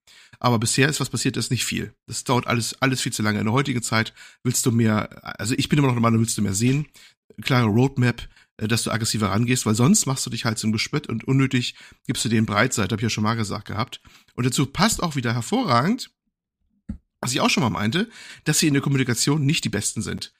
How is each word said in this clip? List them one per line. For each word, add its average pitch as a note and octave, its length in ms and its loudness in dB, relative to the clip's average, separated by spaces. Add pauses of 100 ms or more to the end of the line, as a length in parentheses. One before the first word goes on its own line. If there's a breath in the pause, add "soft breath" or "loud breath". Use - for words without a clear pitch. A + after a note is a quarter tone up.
(400 loud breath)
Aber A#2+ 180 2
bisher C3 320 2
ist D3 100 -4
was C3+ 120 -6
passiert, B2+ 260 -2
das A#2 80 -4
ist - 60 -4
nicht B2 140 -2
viel. F2+ 280 -6 (140)
Das - 160 -10
dauert B2 240 0
alles, A#2 340 -2
alles C3 200 0
viel B2 120 -4
zu - 80 -4
lange. G#2+ 180 0
In G#2 60 -2
der G#2+ 80 0
heutigen B2+ 300 -2
Zeit A2 300 -2 (300 loud breath)
willst - 220 0
du B2+ 60 2
mehr, A2 680 0
also A2 160 -2
ich - 140 -4
bin D#3 80 4
immer C#3+ 100 4
noch B2 80 2
der A#2 60 -2
Meinung, A2+ 200 4
willst A2+ 160 0
du A2 40 0
mehr G2+ 140 0
sehen, C3 320 2 (540 loud breath)
klare B2 260 2
Roadmap, B2 600 2 (300 soft breath)
äh, G#2+ 100 -4
dass A2+ 160 0
du - 80 -2
aggressiver G#2+ 380 0
rangehst, A#2+ 380 0
weil A2 80 2
sonst C3+ 320 4
machst C3+ 180 -4
du B2 60 -8
dich A#2 140 -6
halt A2 120 -2
zum G#2+ 140 -2
Gespött C#3+ 360 -2
und A#2 180 -6
unnötig C3 500 2 (320 loud breath)
gibst - 180 -2
du A#2+ 40 0
denen A2+ 180 4
Breitseite, G#2 460 0
hab G#2 60 -4
ich A2+ 40 -2
ja A#2 60 0
schon G#2+ 140 -2
mal A2 120 2
gesagt G2 320 -6
gehabt. G2+ 340 -6 (320 soft breath)
Und A#2+ 120 -4
dazu C3 200 2
passt - 380 0
auch D#3 120 -4
wieder A#2+ 200 -2
hervorragend, E3+ 720 0 (1120)
was B2+ 100 -4
ich C3+ 100 0
auch A#3 80 2
schon F3 140 2
mal A2 80 2
meinte, A#2 360 0 (360 loud breath)
dass D3+ 160 0
sie - 80 2
in D3 60 2
der C#3 100 2
Kommunikation C#3 600 0
nicht C#3 200 0
die - 60 -2
Besten - 340 -4
sind. - 360 -8